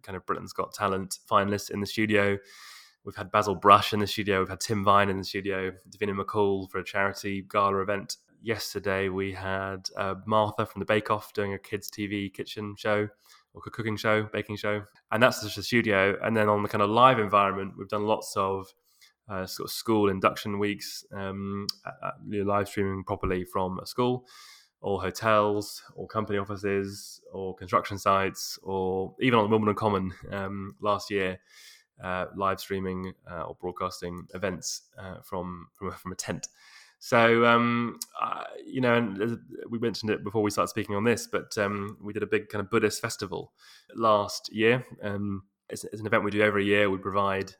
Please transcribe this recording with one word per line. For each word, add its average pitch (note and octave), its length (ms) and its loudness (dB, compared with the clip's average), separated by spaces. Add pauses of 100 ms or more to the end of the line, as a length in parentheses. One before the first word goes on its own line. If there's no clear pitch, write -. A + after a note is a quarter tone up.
kind F#2+ 140 -10
of F2+ 100 -10
Britain's F2+ 280 -4
Got - 200 -6
Talent F#2+ 440 -2 (120)
finalists G2+ 400 2
in G2+ 120 -4
the G2+ 40 -4
studio. G2+ 520 2 (640)
We've G2+ 140 -14
had G2+ 140 -10
Basil G#2 240 2
Brush G2+ 360 8
in G#2 80 2
the G2+ 80 2
studio. G2 320 0
We've F#2 80 0
had F#2 140 -8
Tim G#2 240 -2
Vine G2+ 240 8
in F#2+ 80 0
the F#2+ 80 -6
studio, F#2+ 480 -4 (160)
Davina G2+ 280 -4
McCall G2 540 2
for F#2+ 80 -4
a F2+ 60 -6
charity G2 680 -2
gala G2 300 4
event. G2 340 -4 (260)
Yesterday G2 680 -2
we F#2+ 240 -2
had, F#2+ 640 -6
uh, G2 180 -2 (100)
Martha G#2+ 400 2
from - 140 -10
the F#2 60 -4
Bake G#2+ 260 2
Off G#2+ 220 -4
doing G2+ 200 -4
a F#2+ 60 -8
kids - 300 -10
T G#2 180 -6
V G2 220 -4
kitchen G#2 480 -10
show G#2 320 0 (440)
or F#2+ 80 -20
coo-, - 100 -14
cooking A2 260 -4
show, G#2+ 340 2
baking G#2 240 -6
show. G#2 280 -4 (280)
And A2 100 2
that's B2 220 4
just G#2 140 -8
the G2 60 -6
studio. G2+ 600 4
And A2 140 2
then G#2+ 100 4
on G#2 160 4
the G#2 60 -2
kind G#2+ 120 2
of G2+ 80 4
live A#2+ 300 8
environment, G2 580 2
we've G2 120 -12
done G#2 160 -2
lots - 320 -2
of, F#2+ 360 -2 (560)
uh, F#2+ 160 -6
sort - 240 -10
of - 20 -8
school G#2+ 380 2
induction G2+ 500 0
weeks, G#2 460 -4 (100)
um, G2 500 -6 (200)
at, - 80 -12 (100)
at, F#2 100 -6 (140)
you G2+ 160 -4
know, G2+ 80 0
live G2+ 160 0
streaming G2 380 -4
properly F#2 400 -2
from F#2 340 -4
a - 60 -12
school B2+ 400 -2 (560)
or G2 200 -2
hotels G#2 800 2 (140)
or F#2+ 120 -10
company G#2 300 -2
offices G2 840 -4 (100)
or F#2+ 240 -8
construction F#2+ 420 -2
sites G2 680 0
or F#2+ 580 -2
even A#2+ 180 4
on G#2 100 4
Wimbledon G#2+ 260 4
Common, F#2+ 380 0 (160)
um, G2 520 -8
last G2+ 280 0
year, F#2+ 300 -2 (640)
uh, F2+ 220 -4 (100)
live F#2+ 240 0
streaming, F#2 540 -4 (180)
uh, E2+ 120 -8
or E2 180 -10
broadcasting F2+ 720 -6
events, F#2 480 -6 (180)
uh, F#2 240 -14
from, F2+ 500 -8
from F#2+ 140 -10
a, F2+ 60 -6
from - 180 -12
a - 40 -10
tent. - 340 -6 (500)
So, A#2 460 4
um, A#2+ 540 2 (220)
uh, - 220 -4 (220)
you C3 160 -4
know, A#2+ 120 4
and G#2 280 2
as A#2 160 -2 (320)
we A#2 100 -4
mentioned A2 320 0
it G2 100 0
before G#2 200 0
we G#2 100 4
started F#2 180 2
speaking G#2 260 -4
on G2+ 100 2
this, A#2 220 2
but, - 300 -4
um, G2+ 440 -2
we G#2 100 -10
did G#2 120 -6
a G2 40 -4
big G#2 220 -2
kind G#2 120 -4
of G2+ 80 -8
Buddhist G#2+ 320 2
festival F#2 520 -8 (420)
last G#2+ 580 0
year. A2+ 320 2 (160)
Um, G2+ 420 -4 (260)
it's, - 160 -12
it's G#2+ 160 -10
an G#2+ 60 -4
event G2+ 180 2
we G2+ 60 -2
do G#2 100 2
every G2+ 240 4
year. G2+ 240 6
We F#2+ 80 0
provide G2 640 0